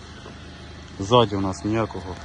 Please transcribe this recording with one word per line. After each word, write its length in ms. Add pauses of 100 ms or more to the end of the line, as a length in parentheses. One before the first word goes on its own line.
(1000)
Ззаді 360
у 60
нас 240
ніякого 600